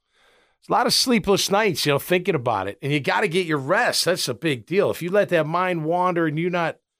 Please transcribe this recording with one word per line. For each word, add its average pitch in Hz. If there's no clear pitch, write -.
it's -
a -
lot 240
of 196
sleepless 202
nights, 196
you 147
know, 135
thinking 185
about 113
it. 101
And 143
you 147
gotta 196
get 180
your 151
rest. 175
That's 175
a 131
big 143
deal. 165
If 98
you 170
let 202
that 160
mind 175
wander 175
and 151
you're 175
not 170